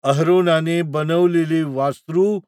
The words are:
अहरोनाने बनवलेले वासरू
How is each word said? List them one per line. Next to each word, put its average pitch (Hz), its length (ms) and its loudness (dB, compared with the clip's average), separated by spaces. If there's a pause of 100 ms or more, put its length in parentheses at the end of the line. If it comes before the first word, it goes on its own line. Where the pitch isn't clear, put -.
अहरोनाने 165 800 2
बनवलेले 160 800 0
वासरू 156 840 -2